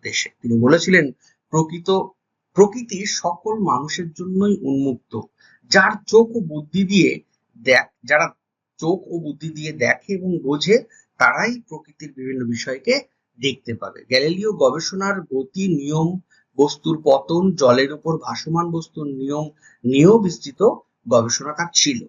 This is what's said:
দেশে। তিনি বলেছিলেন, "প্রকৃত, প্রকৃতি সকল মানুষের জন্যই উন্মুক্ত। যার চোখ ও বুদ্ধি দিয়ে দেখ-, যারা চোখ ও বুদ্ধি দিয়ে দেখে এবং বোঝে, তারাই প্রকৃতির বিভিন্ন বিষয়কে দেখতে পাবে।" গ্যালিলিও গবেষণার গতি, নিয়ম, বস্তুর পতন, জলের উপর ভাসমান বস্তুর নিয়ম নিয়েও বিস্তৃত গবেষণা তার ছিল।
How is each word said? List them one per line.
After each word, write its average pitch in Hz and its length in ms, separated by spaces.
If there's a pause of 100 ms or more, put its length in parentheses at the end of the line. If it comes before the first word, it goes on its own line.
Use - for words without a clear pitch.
দেশে। - 260
তিনি 117 300
বলেছিলেন, 160 520 (380)
"প্রকৃত, 160 420 (640)
প্রকৃতি 202 520
সকল 208 540
মানুষের 156 520
জন্যই 190 500
উন্মুক্ত। 135 580 (500)
যার 190 220 (160)
চোখ 226 280
ও 233 40
বুদ্ধি 160 440
দিয়ে 156 380 (360)
দেখ-, 127 340 (120)
যারা 151 300 (440)
চোখ 175 300
ও 170 120
বুদ্ধি 151 300
দিয়ে 151 220
দেখে 151 420
এবং 180 260
বোঝে, 151 440 (340)
তারাই 196 500
প্রকৃতির 151 460
বিভিন্ন 131 320
বিষয়কে 135 560 (380)
দেখতে 123 340
পাবে।" 98 360
গ্যালিলিও 175 440
গবেষণার 190 680
গতি, 160 540
নিয়ম, 160 440 (380)
বস্তুর 156 480
পতন, 165 500
জলের 135 380
উপর 156 240
ভাসমান 165 540
বস্তুর 156 360
নিয়ম 143 420 (340)
নিয়েও 151 360
বিস্তৃত 185 500 (400)
গবেষণা 120 440
তার 170 200
ছিল। 131 360